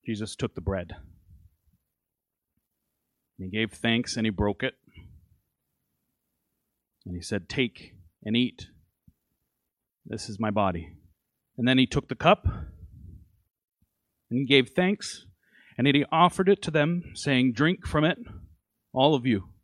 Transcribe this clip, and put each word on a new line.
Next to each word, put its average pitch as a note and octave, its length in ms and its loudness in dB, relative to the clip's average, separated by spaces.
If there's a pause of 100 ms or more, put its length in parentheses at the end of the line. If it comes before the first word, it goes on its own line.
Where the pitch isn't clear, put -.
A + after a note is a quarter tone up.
Jesus G#2+ 320 -8
took - 180 -6
the - 60 -10
bread. F2+ 340 -6 (2500)
And F#2+ 80 -12
he F2+ 40 -10
gave G#2+ 240 -2
thanks A#2 420 0
and A2+ 100 -2
he A2 40 2
broke G2+ 340 -2
it. C3+ 120 -4 (2250)
And F2+ 100 -10
he F2 60 -10
said, F#2+ 280 -8
"Take - 460 -4 (280)
and G#2+ 120 -4
eat. B2 320 -2 (1400)
This A2+ 240 -12
is G2+ 100 -14
my G#2+ 100 -2
body." F#2 440 -2 (680)
And A#2+ 80 0
then C3 100 4
he C3 80 4
took - 220 -4
the B2 80 -8
cup, - 320 2 (1800)
and A#2+ 100 -2
he C#3 60 -2
gave C3 240 4
thanks, - 560 -2 (520)
and A#2+ 80 0
he C#3+ 240 4
offered F3 380 4
it G3 140 4
to E3 100 -6
them, D#3+ 440 0
saying, B2+ 360 2
"Drink D3+ 340 0
from D3+ 200 2
it, E3+ 120 0 (760)
all C#3 200 4
of B2+ 120 0
you. G#2 240 0 (140)